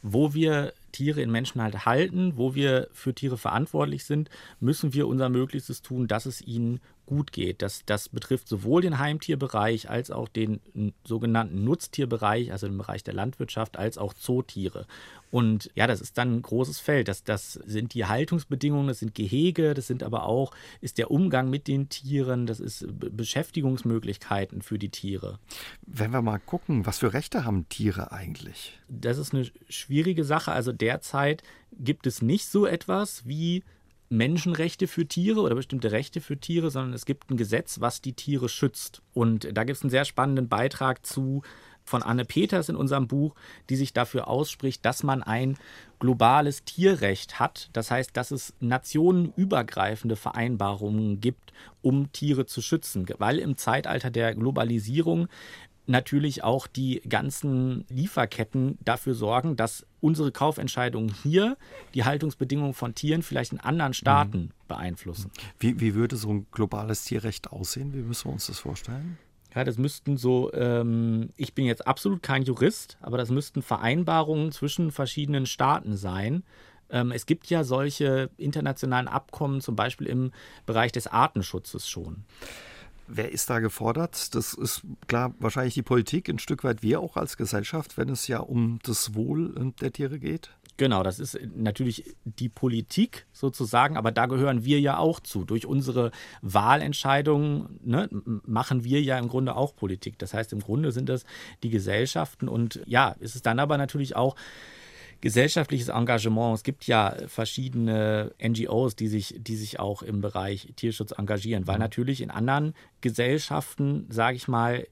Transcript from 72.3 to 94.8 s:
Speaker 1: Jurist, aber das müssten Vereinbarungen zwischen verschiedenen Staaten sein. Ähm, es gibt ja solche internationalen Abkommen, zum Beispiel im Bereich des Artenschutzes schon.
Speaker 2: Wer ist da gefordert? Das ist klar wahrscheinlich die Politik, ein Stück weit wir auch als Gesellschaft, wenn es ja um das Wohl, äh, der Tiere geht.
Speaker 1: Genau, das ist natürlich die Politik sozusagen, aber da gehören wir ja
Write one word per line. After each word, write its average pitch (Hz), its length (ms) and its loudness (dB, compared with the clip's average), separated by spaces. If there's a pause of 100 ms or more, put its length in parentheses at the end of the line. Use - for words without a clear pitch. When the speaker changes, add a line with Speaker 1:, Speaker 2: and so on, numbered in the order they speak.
Speaker 1:
Jurist, 127 580 2
aber 123 160 -4
das 120 120 0
müssten 139 320 -2
Vereinbarungen 156 920 2
zwischen 156 360 -2
verschiedenen 143 560 -2
Staaten 127 520 2
sein. 98 460 -2 (460)
Ähm, 123 220 0
es 123 140 -6
gibt - 240 0
ja 165 160 2
solche 135 720 0
internationalen 139 720 -2
Abkommen, - 500 -2
zum 123 160 -4
Beispiel 107 320 -2
im 127 240 0 (340)
Bereich 113 280 2
des - 140 -4
Artenschutzes - 840 0
schon. 87 340 -10 (840)
Speaker 2:
Wer 113 280 -6
ist - 160 -4
da 120 100 2
gefordert? 113 760 -2
Das - 200 -2
ist - 280 -4 (260)
klar 123 300 2
wahrscheinlich 123 360 0
die 135 100 -2
Politik, 127 460 2
ein 151 100 -2
Stück - 240 -4
weit 117 180 0
wir 110 200 4
auch - 160 -6
als - 180 -2
Gesellschaft, 107 640 -4
wenn 127 100 0
es 131 200 -4
ja 120 120 -2
um 117 440 0
das 110 300 -2
Wohl, 139 420 -2
äh, 127 160 -2 (100)
der 135 100 -2
Tiere 143 280 -6
geht. 151 320 -6 (260)
Speaker 1:
Genau, 113 260 4
das 95 160 0
ist - 180 -6 (160)
natürlich 113 680 -2
die 117 260 -6
Politik - 800 0
sozusagen, 131 640 2
aber 113 160 2
da 117 140 4
gehören 127 400 2
wir 143 140 4
ja 143 180 2